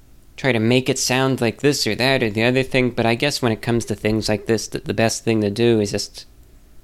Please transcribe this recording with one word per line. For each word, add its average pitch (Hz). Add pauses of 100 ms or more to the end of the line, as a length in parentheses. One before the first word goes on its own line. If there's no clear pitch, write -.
(360)
try 135
to 117
make 123
it 135
sound 131
like 113
this 139
or 104
that 127
or 113
the 107
other 127
thing, 127
but 117
I 117
guess 143
when 117
it 107
comes 117
to 107
things 107
like 104
this, 110
that -
the -
best 110
thing 110
to 104
do 113
is 104
just - (560)